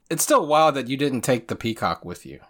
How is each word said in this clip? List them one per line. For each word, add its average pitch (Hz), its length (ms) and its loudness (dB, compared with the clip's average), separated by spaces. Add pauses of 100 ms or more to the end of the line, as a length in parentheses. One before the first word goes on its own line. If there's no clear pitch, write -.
It's 160 140 -2
still 254 220 4
wild 151 300 4
that 123 140 -4
you 135 80 -2
didn't 131 240 -2
take 123 260 0
the 107 80 -6
peacock 107 480 -4
with 87 220 -14
you. 67 240 -18